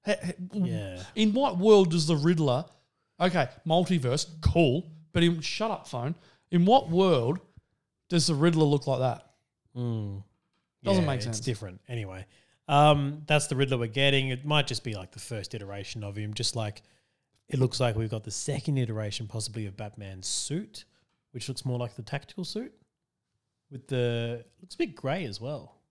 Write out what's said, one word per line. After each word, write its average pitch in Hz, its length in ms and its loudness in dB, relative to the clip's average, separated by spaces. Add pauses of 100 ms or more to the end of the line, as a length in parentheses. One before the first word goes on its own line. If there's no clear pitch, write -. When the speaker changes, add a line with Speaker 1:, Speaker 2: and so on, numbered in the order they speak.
Speaker 1:
Ha-, 202 180 0
ha-, 175 80 -6 (220)
w-, 185 200 -2
Speaker 2:
Yeah. 95 300 -8 (120)
Speaker 1:
in 214 180 4
what 254 240 2
world 190 340 8
does 160 160 0
the 165 80 4
Riddler, 151 500 2 (540)
okay, 170 280 2 (200)
multiverse, 160 580 2 (160)
cool, 160 500 4 (220)
but 170 100 4
in, 170 180 2
shut 214 300 -4
up, - 160 -8
phone. 131 280 -4 (360)
In 175 140 4
what 240 240 6
world 170 500 4 (720)
does 170 180 2
the 165 80 2
Riddler 160 300 4
look 143 220 2
like 131 120 0
that? 127 280 -2 (500)
Speaker 2:
Mm. 107 460 -6 (600)
Speaker 1:
Doesn't 190 200 4
Speaker 2:
Yeah, 156 40 2
Speaker 1:
make 135 100 0
Speaker 2:
it's 110 80 -4
Speaker 1:
sense. 117 140 -4
Speaker 2:
different. 110 480 -6
Anyway, 101 380 -8 (420)
um, 147 600 4
that's 151 200 2
the 135 80 -2
Riddler 131 220 0
we're 117 100 -2
getting. 135 420 2
It 127 160 -6
might 147 220 2
just - 160 -6
be, 110 120 -6
like, 92 160 -12
the - 80 -18
first 107 340 -10
iteration 101 500 -10
of 101 140 -8
him. 107 160 -6
Just 110 220 -4
like, 107 260 -6 (680)
it 139 120 -2
looks 127 200 2
like 120 160 2
we've 110 140 -2
got 110 140 -8
the 107 80 -12
second 135 480 -4
iteration 110 480 -4
possibly 107 400 -8
of 98 100 -14
Batman's 98 480 -14
suit, - 600 -8 (460)
which 120 160 -12
looks 127 160 -10
more 123 140 -2
like 120 180 -8
the 127 60 -14
tactical 143 420 -10
suit. 220 300 -10 (960)
With 135 180 -16
the, 120 560 -2 (180)
looks - 140 -20
a - 40 -20
bit 262 160 -4
grey 156 300 -6
as 98 140 -10
well. 139 360 -12 (160)